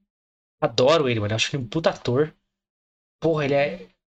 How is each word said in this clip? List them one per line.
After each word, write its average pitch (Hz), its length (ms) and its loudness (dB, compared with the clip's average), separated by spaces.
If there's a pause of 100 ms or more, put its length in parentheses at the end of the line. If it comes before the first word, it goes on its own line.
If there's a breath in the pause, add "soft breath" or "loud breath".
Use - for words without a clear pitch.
(600)
Adoro 135 480 2
ele, 113 100 0
mano. 104 140 -2
Eu - 20 -2
acho - 180 -4
ele 139 100 -4
um 117 40 -10
puta 160 220 0
ator. 135 440 -2 (880)
Porra, 156 240 0
ele 139 80 0
é 147 340 -2 (240)